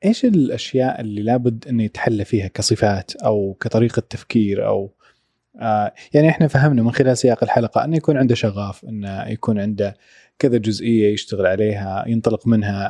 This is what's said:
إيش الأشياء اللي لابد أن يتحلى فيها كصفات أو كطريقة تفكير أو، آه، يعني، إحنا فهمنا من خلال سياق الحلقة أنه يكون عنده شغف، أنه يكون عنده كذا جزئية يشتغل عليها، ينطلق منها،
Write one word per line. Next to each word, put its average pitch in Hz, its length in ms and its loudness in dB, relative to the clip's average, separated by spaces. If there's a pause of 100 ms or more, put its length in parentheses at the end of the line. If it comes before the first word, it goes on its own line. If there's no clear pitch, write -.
إيش 226 200 2
الأشياء 131 760 0
اللي 104 200 -6
لابد 117 460 0
أن 120 120 0
يتحلى 107 460 -2
فيها 101 220 -2
كصفات 104 680 -2
أو 104 440 -2
كطريقة 117 400 0
تفكير 101 680 -2
أو، 98 260 -2 (640)
آه، 107 340 -2 (200)
يعني، 151 160 6
إحنا 160 180 2
فهمنا 139 360 4
من 117 80 2
خلال 131 260 2
سياق 120 260 2
الحلقة 117 400 0
أنه 160 140 0
يكون 151 200 0
عنده 127 180 4
شغف، 101 500 -4
أنه 98 420 -8
يكون 110 320 -4
عنده 101 380 -4 (420)
كذا 120 180 2
جزئية 107 560 0
يشتغل 101 320 -4
عليها، 98 640 -2
ينطلق 113 400 -2
منها، 101 420 0